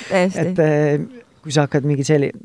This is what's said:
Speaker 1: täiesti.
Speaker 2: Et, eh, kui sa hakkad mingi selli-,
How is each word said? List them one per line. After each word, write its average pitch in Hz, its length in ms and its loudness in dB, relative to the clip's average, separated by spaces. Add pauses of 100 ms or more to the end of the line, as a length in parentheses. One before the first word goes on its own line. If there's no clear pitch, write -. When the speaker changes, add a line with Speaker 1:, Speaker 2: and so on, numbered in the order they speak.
Speaker 1:
täiesti. 185 400 0
Speaker 2:
Et, 180 160 0
eh, 151 600 0 (200)
kui 156 80 -10
sa 143 160 2
hakkad 139 200 -2
mingi 139 160 0
selli-, 147 280 2 (120)